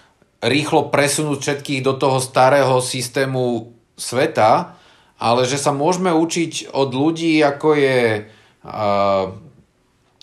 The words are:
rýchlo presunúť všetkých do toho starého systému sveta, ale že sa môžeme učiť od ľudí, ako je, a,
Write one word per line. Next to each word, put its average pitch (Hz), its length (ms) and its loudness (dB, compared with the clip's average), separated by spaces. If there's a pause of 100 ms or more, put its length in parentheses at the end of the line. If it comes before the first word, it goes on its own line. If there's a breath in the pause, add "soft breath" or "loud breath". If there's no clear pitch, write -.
(440 soft breath)
rýchlo 143 480 0
presunúť 143 480 0
všetkých 143 400 -6
do 135 160 0
toho 131 240 0
starého 131 640 2
systému 127 880 -4 (240)
sveta, 147 800 0 (400 loud breath)
ale 120 320 0
že 139 80 -4
sa 143 160 -2
môžeme 175 400 -2
učiť 165 560 -2
od 135 240 -2
ľudí, 160 480 0
ako 143 280 2 (120)
je, 120 480 2 (320 soft breath)
a, 101 720 0 (920)